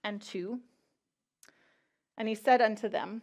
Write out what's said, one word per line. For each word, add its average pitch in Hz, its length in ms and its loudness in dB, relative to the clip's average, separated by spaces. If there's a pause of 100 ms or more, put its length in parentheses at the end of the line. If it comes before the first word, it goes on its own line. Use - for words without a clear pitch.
and 208 180 -8
two. 202 380 -8 (1600)
And 220 100 -4
he 220 80 -2
said 247 260 6
unto 220 280 2
them 214 340 -4